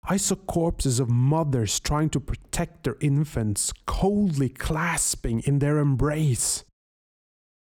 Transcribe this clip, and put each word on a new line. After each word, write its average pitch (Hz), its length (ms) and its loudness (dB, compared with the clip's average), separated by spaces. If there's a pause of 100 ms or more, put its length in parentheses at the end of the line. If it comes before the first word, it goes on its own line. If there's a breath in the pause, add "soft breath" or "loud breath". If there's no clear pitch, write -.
I 190 140 -2
saw 196 160 0
corpses 165 640 0
of 120 120 0
mothers 131 680 2
trying 151 320 0
to 139 80 0
protect - 680 -6
their 127 140 -2
infants, 139 720 0 (140)
coldly 185 640 0
clasping 156 920 -2
in 139 180 0
their 147 180 2
embrace. 143 840 0 (1120)